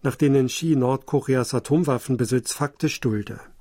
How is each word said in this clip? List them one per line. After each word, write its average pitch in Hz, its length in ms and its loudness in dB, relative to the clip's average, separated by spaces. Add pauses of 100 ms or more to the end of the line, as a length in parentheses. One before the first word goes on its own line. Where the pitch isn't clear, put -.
nach 131 140 -2
denen 139 320 4
Xi 165 260 0
Nordkoreas 131 800 0
Atomwaffenbesitz 127 960 0
faktisch - 480 -4
dulde. 107 380 -4 (220)